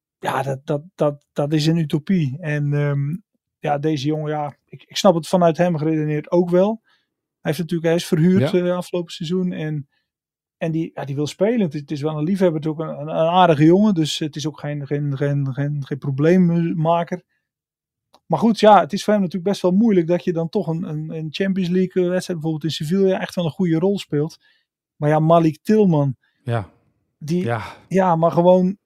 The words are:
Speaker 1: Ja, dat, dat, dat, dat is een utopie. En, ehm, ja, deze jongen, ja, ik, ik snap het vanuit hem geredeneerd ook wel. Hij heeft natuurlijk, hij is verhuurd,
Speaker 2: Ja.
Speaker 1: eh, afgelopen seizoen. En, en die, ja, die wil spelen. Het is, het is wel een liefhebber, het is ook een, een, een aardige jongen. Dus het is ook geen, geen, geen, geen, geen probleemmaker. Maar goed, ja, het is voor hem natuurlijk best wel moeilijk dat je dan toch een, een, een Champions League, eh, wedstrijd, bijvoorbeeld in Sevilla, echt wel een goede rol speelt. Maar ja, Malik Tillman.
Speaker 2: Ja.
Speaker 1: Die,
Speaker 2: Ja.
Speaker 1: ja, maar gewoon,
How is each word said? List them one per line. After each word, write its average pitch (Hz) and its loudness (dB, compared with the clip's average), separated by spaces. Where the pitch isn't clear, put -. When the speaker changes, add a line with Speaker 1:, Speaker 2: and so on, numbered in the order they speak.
Speaker 1:
Ja, 131 -4
dat, 135 -8
dat, 147 -4
dat, 147 -2
dat 147 -2
is 151 0
een 165 2
utopie. 156 -2
En, 147 -4
ehm, 143 -2
ja, 147 -2
deze 143 -2
jongen, 151 -4
ja, 147 -8
ik, - -20
ik - -14
snap 185 4
het 165 -4
vanuit 170 2
hem 170 0
geredeneerd 151 -2
ook 175 2
wel. 196 2
Hij - -20
heeft 160 -4
natuurlijk, 165 -4
hij 165 2
is 170 -2
verhuurd, 160 2
Speaker 2:
Ja. 180 2
Speaker 1:
eh, 180 0
afgelopen 175 -6
seizoen. 180 -4
En, 151 -6
en 165 -4
die, 160 -4
ja, 143 -10
die 135 -8
wil 147 -2
spelen. 226 -2
Het 170 -2
is, 156 -8
het 143 -16
is 147 -6
wel 156 -4
een 151 -4
liefhebber, 180 2
het 156 -6
is 160 -2
ook 151 -8
een, 156 -8
een, 147 -10
een 165 0
aardige 170 6
jongen. 202 6
Dus 160 -2
het 156 -6
is 151 -8
ook 143 -8
geen, 147 -8
geen, 143 -4
geen, 143 -2
geen, 143 -4
geen 143 -8
probleemmaker. 170 0
Maar 151 -2
goed, 214 2
ja, 208 8
het 165 0
is 202 -6
voor 208 0
hem 208 2
natuurlijk 180 -4
best 185 -6
wel 180 2
moeilijk 190 2
dat 175 -2
je 180 -2
dan 165 -4
toch 196 -4
een, 165 -4
een, 156 -8
een 160 -8
Champions 190 -2
League, 185 0
eh, 175 0
wedstrijd, 180 -4
bijvoorbeeld 156 -4
in 160 -6
Sevilla, 190 0
echt - -8
wel 175 -2
een 151 -2
goede 165 0
rol 190 0
speelt. 151 -4
Maar 147 -2
ja, 151 2
Malik 160 4
Tillman. 165 2
Speaker 2:
Ja. 117 -4
Speaker 1:
Die, 170 -4
Speaker 2:
Ja. 117 -4
Speaker 1:
ja, 185 2
maar 165 2
gewoon, 185 4